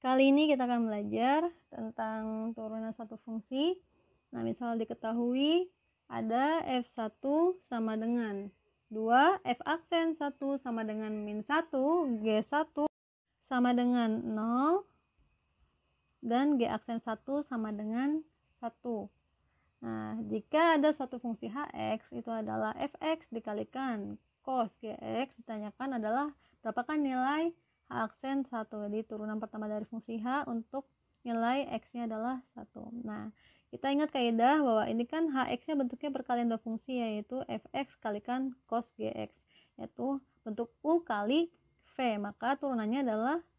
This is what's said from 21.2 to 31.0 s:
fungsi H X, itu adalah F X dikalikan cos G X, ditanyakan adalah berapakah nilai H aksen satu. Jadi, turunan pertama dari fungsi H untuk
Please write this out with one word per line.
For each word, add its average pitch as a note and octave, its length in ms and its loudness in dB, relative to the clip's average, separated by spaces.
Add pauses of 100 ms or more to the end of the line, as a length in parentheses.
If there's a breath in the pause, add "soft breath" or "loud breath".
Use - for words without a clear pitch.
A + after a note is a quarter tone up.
fungsi A3+ 320 -6
H C#4+ 240 -6
X, A3 400 -2
itu A#3 160 -6
adalah A3 480 -2
F C#4+ 240 -6
X D#4+ 240 -2
dikalikan G#3+ 880 -6 (240)
cos B3+ 400 0
G A3 160 -8
X, A3+ 480 -4
ditanyakan A3+ 560 -6
adalah B3+ 320 0 (320 soft breath)
berapakah B3 320 -2
nilai C#4+ 560 2
H - 100 -18 (240)
aksen C4 640 -2
satu. A3 400 -6
Jadi, A3 160 -2
turunan G#3+ 320 -6
pertama G#3+ 320 -6
dari G#3+ 160 -4
fungsi A3+ 320 -8
H B3+ 320 -2
untuk A#3 400 -6 (320)